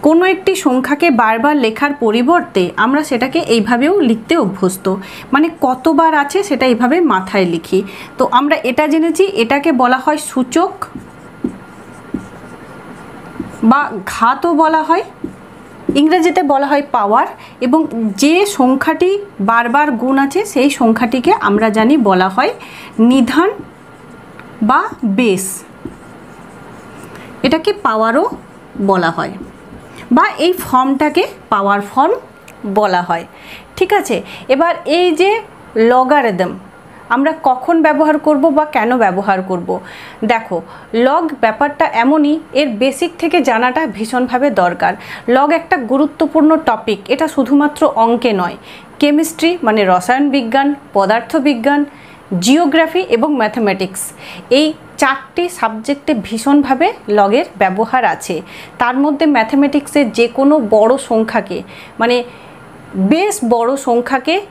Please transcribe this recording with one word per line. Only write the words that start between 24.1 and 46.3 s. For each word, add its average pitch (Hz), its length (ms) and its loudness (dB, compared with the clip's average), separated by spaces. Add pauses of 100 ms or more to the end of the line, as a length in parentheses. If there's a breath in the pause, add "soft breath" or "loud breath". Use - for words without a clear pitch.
বা 277 120 4 (380)
বেস, 196 260 0 (2000 loud breath)
এটাকে 320 240 0 (160)
পাওয়ারও 226 380 2 (680)
বলা 175 280 2
হয় 151 160 -6 (840 loud breath)
বা 339 80 4 (200)
এই 359 80 2 (120)
ফর্মটাকে 277 600 0 (280)
পাওয়ার 202 280 0 (100)
ফর্ম 330 240 2 (640)
বলা 185 300 2
হয়। 170 160 -4 (540 loud breath)
ঠিক 370 200 0
আছে, 240 180 -2 (380 loud breath)
এবার 330 200 2 (240)
এই 359 80 4 (140)
যে 392 100 4 (600)
logarithm 254 600 2 (640 loud breath)
আমরা 285 160 2 (160)
কখন 262 280 0 (100)
ব্যবহার 302 300 2 (100)
করব 302 180 2 (140)
বা 302 60 2 (120)
কেন 226 140 0 (140)
ব্যবহার 190 340 0 (120)
করব? 180 180 -4 (640 loud breath)
দেখো, 226 240 -4 (520 loud breath)
log 320 140 2 (220)
ব্যাপারটা 285 420 0 (160)
এমনই, 294 320 2 (260)
এর 294 80 0 (120)
basic 269 300 0 (120)
থেকে 339 160 0 (100)
জানাটা 247 340 0 (140)
ভীষণভাবে 247 520 -2 (140)
দরকার। 175 300 0 (440 loud breath)
log 277 120 4 (120)
একটা 339 160 -2 (140)
গুরুত্বপূর্ণ 294 600 2 (180)